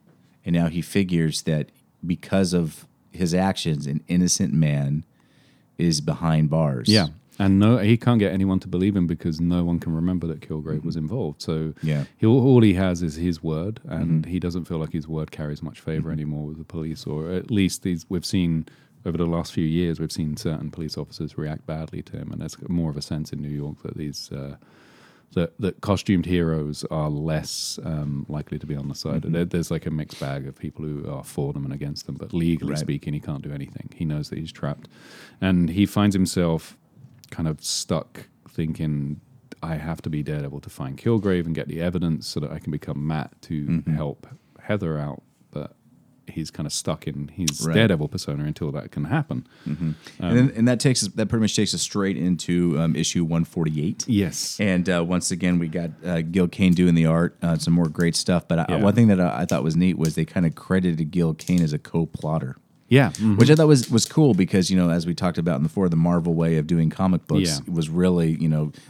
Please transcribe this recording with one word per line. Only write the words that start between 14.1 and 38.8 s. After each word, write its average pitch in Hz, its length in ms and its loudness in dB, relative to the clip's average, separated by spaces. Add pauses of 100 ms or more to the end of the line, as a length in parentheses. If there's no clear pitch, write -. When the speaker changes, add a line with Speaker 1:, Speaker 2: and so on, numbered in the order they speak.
Speaker 1:
Mm-hmm. 85 80 -10
Speaker 2:
he 90 80 -2
doesn't 85 260 -4
feel 85 140 -6
like 78 140 -4
his 76 140 -6
word 78 240 -6
carries 73 320 -8
much 73 160 -12
favor 80 300 -4
Speaker 1:
Mm-hmm. - 100 -6
Speaker 2:
anymore 76 280 -6
with 78 100 -12
the 80 60 -14
police, 80 420 -8
or 78 260 -6
at 92 200 -4
least 98 320 2
he's, 90 260 -2
we've 90 160 -4
seen 85 400 2 (400)
over 82 120 -2
the 85 80 0
last 85 280 -2
few 87 120 0
years, 82 340 0
we've 80 120 -4
seen 76 260 -4
certain 78 320 -4
police 78 280 -8
officers 73 400 -8
react 76 280 -6
badly 80 380 -8
to - 140 -12
him, 76 140 -10
and 76 100 -8
that's 80 160 -10 (100)
more 85 240 0
of 71 60 -8
a 73 40 -6
sense 76 320 -6
in 71 80 -8
New 73 80 -6
York 71 320 -8
that - 160 -10
these, 73 340 -10
uh, 69 240 -10 (800)
that, - 260 0
that 95 220 -2
costumed 92 460 2
heroes 80 640 0
are 76 180 -2
less, 78 760 -4
um, 73 460 -4
likely 73 300 -8
to 71 80 -10
be 76 80 -6
on 69 140 -6
the 71 40 -6
side. 78 300 -4
Speaker 1:
Mm-hmm. - 80 -4
Speaker 2:
There, 85 140 0
there's, 87 260 -2
like, 80 160 -4
a - 20 -4
mixed 78 300 -6
bag 69 260 -6
of 67 140 -12
people 78 260 -10
who 73 240 -6
are 67 140 -8
for 71 300 -4
them 71 100 -6
and 67 100 -6
against 71 320 -8
them, 69 100 -8
but 78 180 -10
legally 82 400 0
Speaker 1:
Right. 73 60 -4
Speaker 2:
speaking, 73 340 -4
he 73 60 -4
can't 73 220 -8
do 73 100 -12
anything. - 440 -12
He 85 100 -6
knows 76 240 -4
that - 80 -10
he's 80 140 -8
trapped, - 360 -8 (520)
and 90 300 4
he 95 180 4
finds 104 260 4
himself 87 640 0 (540)
kind - 160 -4
of - 160 -4
stuck - 640 -6 (220)
thinking, 76 720 -4 (420)